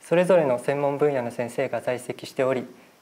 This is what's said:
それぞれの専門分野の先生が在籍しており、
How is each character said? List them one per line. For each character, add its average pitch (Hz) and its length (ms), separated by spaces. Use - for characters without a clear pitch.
そ - 140
れ 175 100
ぞ 185 100
れ 165 100
の 127 120
専 143 240
門 143 160
分 147 160
野 131 80
の 120 80
先 117 220
生 131 180
が 117 100
在 123 200
籍 - 260
し - 80
て 139 100
お 131 100
り、 123 120